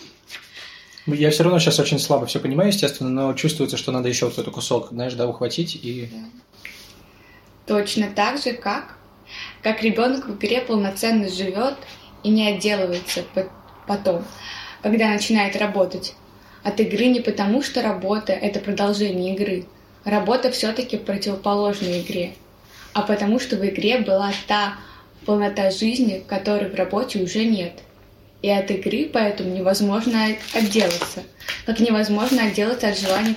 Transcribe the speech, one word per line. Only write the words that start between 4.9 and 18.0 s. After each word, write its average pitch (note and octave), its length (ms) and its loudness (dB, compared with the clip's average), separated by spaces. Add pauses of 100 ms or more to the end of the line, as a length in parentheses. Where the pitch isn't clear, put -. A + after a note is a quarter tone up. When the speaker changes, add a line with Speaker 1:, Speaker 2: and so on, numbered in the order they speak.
Speaker 1:
знаешь, A#2+ 240 -6
да, A#2+ 120 0
ухватить B2 580 -4
и A#2+ 260 -8
Speaker 2:
Да. A2+ 80 -14 (1500)
Точно G#3 480 0
так A#3 280 0
же, A#3+ 100 -2
как, A3+ 440 -6 (680)
как A3 200 0
ребенок A#3+ 460 2
в G#3 80 -8
игре A#3 240 0
полноценно G#3+ 680 0
живет G3 460 -2 (480)
и G#3 80 2
не G#3+ 180 6
отделывается F#3 720 0 (120)
по-, F#3+ 160 -2 (360)
потом, G3 380 0 (580)
когда A3 260 4
начинает G#3 480 2
работать. G3 580 -2 (480)
От - 180 -2
игры G3+ 280 2
не A#3+ 120 4
потому, G#3+ 420 0
что A#3+ 200 -2
работа — G3+ 500 -2 (100)